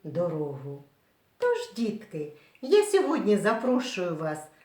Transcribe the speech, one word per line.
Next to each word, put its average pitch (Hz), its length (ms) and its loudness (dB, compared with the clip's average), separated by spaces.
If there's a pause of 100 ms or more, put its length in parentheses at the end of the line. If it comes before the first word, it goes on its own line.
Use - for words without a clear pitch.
дорогу. 147 800 -4 (540)
Тож, 480 380 0
дітки, 196 580 -6 (280)
я 349 220 6
сьогодні 277 540 2
запрошую 226 800 0
вас 151 220 -4 (280)